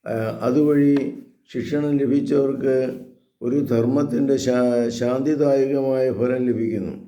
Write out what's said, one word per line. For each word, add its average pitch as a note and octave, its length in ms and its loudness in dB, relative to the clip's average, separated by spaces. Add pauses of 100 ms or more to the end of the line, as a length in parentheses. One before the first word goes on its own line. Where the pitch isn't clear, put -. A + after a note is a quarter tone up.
ആ, A2+ 100 -6 (300)
അതുവഴി C#3+ 500 4 (560)
ശിക്ഷണം D3 440 -4
ലഭിച്ചവർക്ക് C#3 800 0 (640)
ഒരു B2+ 160 0 (120)
ധർമ്മത്തിൻ്റെ C3+ 640 0
ശാ-, B2 520 2 (100)
ശാന്തിദായകമായ C3+ 1120 0
ഫലം B2+ 360 0
ലഭിക്കുന്നു. A2 460 -2 (120)